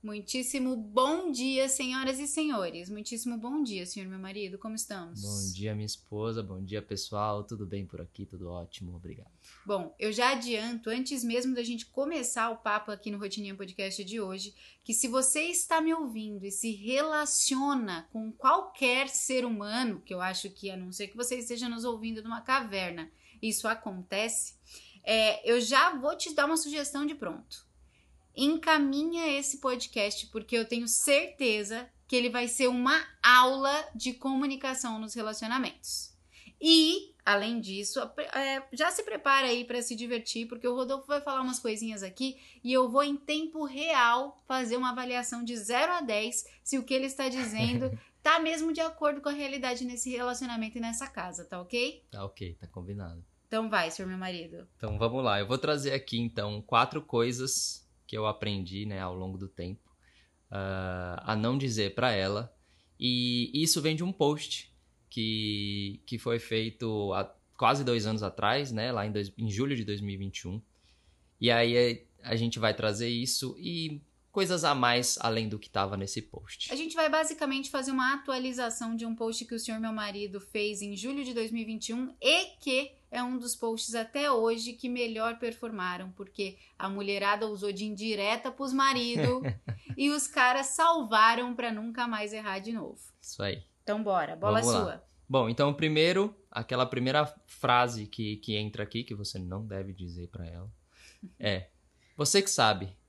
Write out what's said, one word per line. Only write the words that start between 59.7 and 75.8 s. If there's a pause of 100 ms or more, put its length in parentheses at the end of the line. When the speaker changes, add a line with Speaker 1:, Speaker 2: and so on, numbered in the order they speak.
Speaker 2:
ah,
a
não
dizer
pra
ela. (460)
E
isso
vem
de
um
post (380)
que,
que
foi
feito
há (240)
quase
dois
anos
atrás,
né,
lá
em
dois,
em
julho
de
dois
mil
e
vinte
e
um. (800)
E
aí,
é, (160)
a
gente
vai
trazer
isso
e (300)
coisas
a
mais
além
do
que
tava